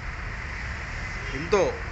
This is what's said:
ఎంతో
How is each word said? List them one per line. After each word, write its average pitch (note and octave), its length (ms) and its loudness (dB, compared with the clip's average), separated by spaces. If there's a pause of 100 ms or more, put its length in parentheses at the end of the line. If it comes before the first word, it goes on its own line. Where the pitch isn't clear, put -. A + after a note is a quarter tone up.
(1300)
ఎంతో E3 380 6 (180)